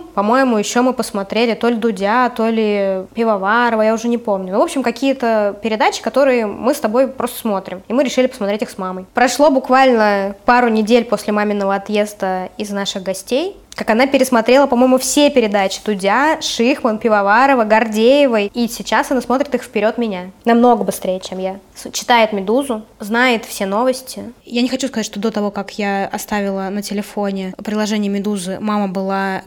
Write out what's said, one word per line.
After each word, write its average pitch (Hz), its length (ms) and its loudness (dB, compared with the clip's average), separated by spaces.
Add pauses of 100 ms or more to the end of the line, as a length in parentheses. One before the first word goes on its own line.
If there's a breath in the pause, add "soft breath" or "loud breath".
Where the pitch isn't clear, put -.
(140)
по-моему, 233 440 2
еще 208 260 0
мы 254 100 2
посмотрели 220 600 -2
то 233 120 -2
ли 240 80 2
Дудя, 202 360 -2
а, 247 180 2
то 226 200 -2
ли 202 640 0
Пивоварова, 226 680 2
я 220 120 4
уже 226 160 -2
не 240 80 2
помню. 190 360 -4
Ну, 214 60 2
в 302 40 4
общем, 285 200 -2
какие-то 226 800 0
передачи, 233 380 -2
которые 254 440 2
мы 214 280 -2
с 285 60 -8
тобой 240 280 0
просто - 320 -8
смотрим. 190 480 -4
И 208 60 -6
мы 277 100 2
решили 254 240 0
посмотреть 208 360 -4
их 208 60 -6
с - 80 -18
мамой. 185 360 -8
Прошло 262 360 4
буквально 233 920 2
пару 247 240 4
недель 220 380 2
после 214 260 -2
маминого 208 440 0
отъезда 196 840 -4
из 208 120 -8
наших 196 340 -6
гостей, 254 520 -4 (180)
как - 160 -4
она 233 160 2
пересмотрела, 254 640 4
по-моему, 254 300 4
все 285 320 4
передачи 208 540 0
Дудя, 214 580 0
Шихман, 233 560 0
Пивоварова, 220 680 4
Гордеевой. 220 880 4
И 240 140 -2
сейчас 233 440 -2
она 254 100 0
смотрит 262 340 -2
их 240 80 -4
вперед 220 340 -2
меня. 190 340 -6 (120)
Намного 233 400 4
быстрее, 185 380 -4
чем - 180 -10
я. 185 200 -6 (140)
С-, - 180 -16
читает 226 420 2
«Медузу», 214 500 -2 (160)
знает 233 460 0
все - 200 -8
новости. 220 580 -4 (200)
Я 240 180 -4
не 254 60 2
хочу 262 220 -4
сказать, 220 160 -4
что - 160 -10
до 220 100 -2
того, 208 200 -2
как 202 280 -10
я 196 260 -2
оставила 196 640 -4
на 202 120 -6
телефоне 196 720 -6 (100)
приложение 208 480 -2
«Медузы», 196 480 -4
мама 208 300 -2
была 196 580 -4